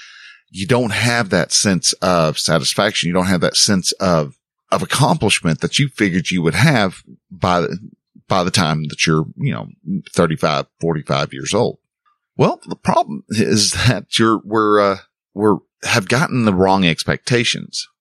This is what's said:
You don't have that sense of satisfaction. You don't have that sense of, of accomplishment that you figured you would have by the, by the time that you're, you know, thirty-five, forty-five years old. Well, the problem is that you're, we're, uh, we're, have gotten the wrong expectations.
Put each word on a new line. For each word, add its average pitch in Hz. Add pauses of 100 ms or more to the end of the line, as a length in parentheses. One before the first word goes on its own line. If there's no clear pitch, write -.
(500)
You 95
don't 120
have 113
that 90
sense -
of 85
satisfaction. 82
You 87
don't 90
have 92
that -
sense -
of, 80 (340)
of 95
accomplishment 104
that -
you 147
figured 92
you 90
would 78
have 107 (280)
by 90
the, 85 (500)
by 92
the 90
time 78
that -
you're, 78 (120)
you 135
know, 53 (420)
thirty-five, 80 (160)
forty-five 76
years 67
old. 107 (580)
Well, 262
the -
problem -
is 107
that 92
you're, 113
we're, 104
uh, 98 (360)
we're, 101 (260)
have 107
gotten 123
the 104
wrong 95
expectations. - (140)